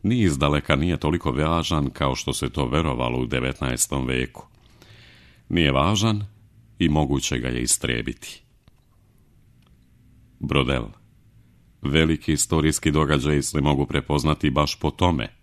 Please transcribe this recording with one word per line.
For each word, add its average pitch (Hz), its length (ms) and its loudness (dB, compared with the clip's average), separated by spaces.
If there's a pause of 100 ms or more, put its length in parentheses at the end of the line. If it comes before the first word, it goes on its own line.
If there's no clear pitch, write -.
ni 117 180 2
izdaleka 73 540 2
nije 78 220 0
toliko 78 340 -2
važan 76 580 0
kao 67 260 -2
što - 180 -6
se 71 160 -4
to 67 160 -2
verovalo 62 540 -2
u 64 60 -2
devetnaestom 64 800 -2
veku. 64 420 -4 (1000)
Nije 80 220 2
važan 101 540 2 (540)
i 85 100 4
moguće 71 500 0
ga 62 80 -4
je 62 140 -4
istrijebiti. 60 800 -4 (2000)
Brodel. 65 440 0 (1000)
Veliki 80 520 2
istorijski 78 580 0
događaji 73 520 2
se 76 180 -2
mogu 71 240 2
prepoznati 73 640 0
baš 69 300 0
po 76 120 0
tome. 78 360 0 (160)